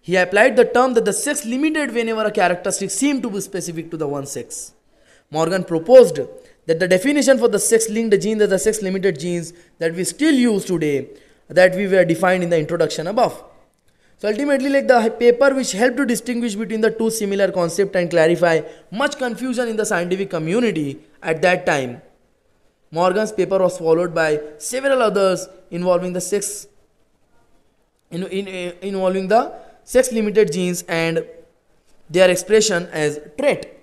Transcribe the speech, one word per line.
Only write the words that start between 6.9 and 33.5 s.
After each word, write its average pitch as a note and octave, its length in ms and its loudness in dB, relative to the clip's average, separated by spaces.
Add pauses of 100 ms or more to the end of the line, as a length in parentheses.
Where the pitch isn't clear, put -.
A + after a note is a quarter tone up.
for A3+ 100 2
the G3+ 120 2
sex A3+ 300 2
linked G#3 320 0
gene, A3 180 -2
that G#3 80 4
the F#3+ 120 0
sex G#3+ 220 -2
limited F#3 360 -2
genes E3+ 360 -6 (260)
that E3 140 -2
we F3+ 100 -4
still D4 320 0
use A3+ 300 0
today, D3+ 420 -2 (400)
that F3+ 260 4
we F#3+ 140 -2
were F#3 160 4
defined F3+ 400 0
in E3+ 60 -4
the E3+ 100 2
introduction D#3+ 480 -2
above. G#3 340 -2 (760)
So G3+ 100 -6
ultimately, C4+ 400 -2
like, C#4 220 2
the A3+ 280 4
paper A#3+ 380 4
which C4 160 -4
helped A#3 240 0
to C#4+ 100 0
distinguish A#3 500 -4
between A3 260 -4
the A3 100 2
two A3 180 -2
similar G3 440 -2
concepts F#3 420 -2
and F3 140 0
clarify E3 520 4 (300)
much C#4+ 260 -2
confusion B3 520 -4
in A3 80 -4
the G#3+ 80 -2
scientific F#3+ 440 -2
community D#3+ 680 -2 (240)
at D#3+ 200 -2
that F3+ 220 2
time. C3 360 -2 (880)
Morgan's F#3 440 0
paper F#3+ 260 0
was F3+ 180 0
followed E3 380 0
by D#3 240 0 (180)
several C4 440 -2
others F#3+ 480 0 (220)
involving F3+ 420 0
the F3 80 -4
sex, - 460 -6 (1400)
in, E3+ 180 -8
in, G3 200 -6 (340)
involving F#3+ 460 -2
the A#3 260 2 (300)
sex B3+ 300 0
limited G#3 400 0
genes F3+ 300 -4
and E3 420 -2 (840)
their F3+ 200 6
expression F3+ 640 0
as D3+ 260 -2 (180)
trait. C4+ 300 -2 (160)